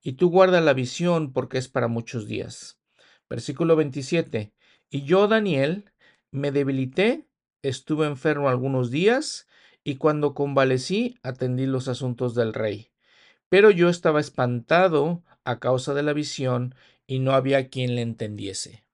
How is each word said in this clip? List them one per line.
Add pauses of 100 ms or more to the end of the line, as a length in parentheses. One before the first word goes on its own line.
y
tú
guarda
la
visión
porque
es
para
muchos
días". (500)
Versículo
veintisiete: (360)
"Y
yo,
Daniel, (400)
me
debilité, (360)
estuve
enfermo
algunos
días, (340)
y
cuando
convalecí,
atendí
los
asuntos
del
rey. (560)
Pero
yo
estaba
espantado (180)
a
causa
de
la
visión, (300)
y
no
había
quien
le
entendiese".